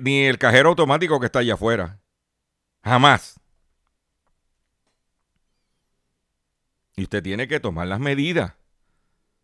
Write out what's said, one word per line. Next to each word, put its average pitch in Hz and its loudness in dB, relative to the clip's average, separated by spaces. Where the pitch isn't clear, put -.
ni 139 0
el 131 0
cajero 131 6
automático 156 0
que 123 -4
está 127 -2
allá 120 0
afuera. 101 -4
Jamás. 123 2
Y 98 -6
usted 101 -6
tiene 101 -8
que 151 -4
tomar 87 -8
las 98 -6
medidas. 143 -4